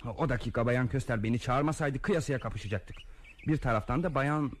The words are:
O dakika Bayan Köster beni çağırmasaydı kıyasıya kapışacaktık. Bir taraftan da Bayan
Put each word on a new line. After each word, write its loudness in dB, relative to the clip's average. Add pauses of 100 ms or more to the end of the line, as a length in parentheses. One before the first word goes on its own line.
(180)
O 2
dakika 0
Bayan 4
Köster 0
beni 2
çağırmasaydı 0
kıyasıya 0
kapışacaktık. -6 (500)
Bir 4
taraftan 2
da 0
Bayan 2